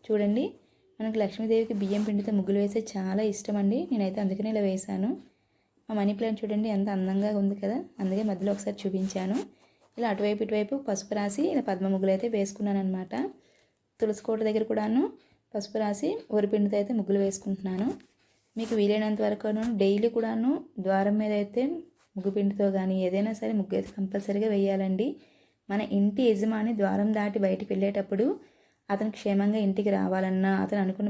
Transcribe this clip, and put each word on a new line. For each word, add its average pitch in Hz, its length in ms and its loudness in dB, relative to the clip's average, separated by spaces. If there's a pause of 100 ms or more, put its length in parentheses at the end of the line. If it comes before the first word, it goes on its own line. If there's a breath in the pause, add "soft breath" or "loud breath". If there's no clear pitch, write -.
చూడండి, 214 380 2 (560 soft breath)
మనకు 220 220 -4
లక్ష్మీదేవికి 220 600 0
బియ్యం 202 240 0
పిండితో 208 320 0
ముగ్గులు 196 240 2
వేస్తే 202 180 0 (120)
చాలా 190 400 -2
ఇష్టం 208 280 -4
అండి. 202 200 2 (100)
నేనైతే 202 320 0
అందుకనే 196 300 -2
ఇలా 214 140 0
వేశాను. 190 440 -2 (800 soft breath)
ఆ 226 80 -6
మనీ 202 220 2
ప్లాంట్ 220 220 -2
చూడండి 214 340 -2
ఎంత 196 140 0
అందంగా 196 500 0
ఉంది 196 240 0
కదా, 208 140 0 (240)
అందుకే 190 280 0
మధ్యలో 190 240 0
ఒకసారి 202 300 -6
చూపించాను. 190 540 -2 (600 soft breath)
ఇలా 233 160 -2
అటువైపు 208 320 0
ఇటువైపు 214 400 -2
పసుపు 202 320 -4
రాసి 202 340 -2
ఇలా 285 160 0
పద్మ 190 280 0
ముగ్గులు 190 180 2
అయితే 190 240 0
వేసుకున్నాను 202 460 -2
అనమాట. 185 300 -4 (880 soft breath)
తులసి 214 280 -2
కోట 220 200 0
దగ్గర 214 240 2
కూడాను 220 320 2 (500 loud breath)
పసుపు 208 300 -4
రాసి 208 260 -2 (260)
వరిపిండితో 208 440 2
అయితే 202 200 0
ముగ్గులు 196 260 2
వేసుకుంటున్నాను. 196 640 -2 (680 soft breath)
మీకు 226 240 -4
వీలైనంత 208 420 2
వరకును 214 440 0 (160)
డైలీ 208 340 4
కూడాను 226 340 0 (360)
ద్వారం 196 340 2
మీద 214 220 0
అయితే 208 200 -2 (540)
ముగ్గు 196 240 -2
పిండితో 202 260 2 (140)
కానీ 190 260 0
ఏదైనా 202 360 0
సరే 220 180 -2
ముగ్గు 196 180 -2
అయితే 190 220 -4
కంపల్సరీగా 202 560 0
వేయాలండి. 196 520 2 (600 loud breath)
మన 202 120 0 (160)
ఇంటి 202 320 2
యజమాని 220 500 2
ద్వారం 196 380 2
దాటి 208 220 0
బయటికి 190 320 0
వెళ్ళేటప్పుడు 196 540 0 (640 loud breath)
అతను 214 280 -2
క్షేమంగా 202 480 2
ఇంటికి 196 300 2
రావాలన్నా, 190 560 2 (120)
అతను 196 180 0
అనుకున్న 190 280 0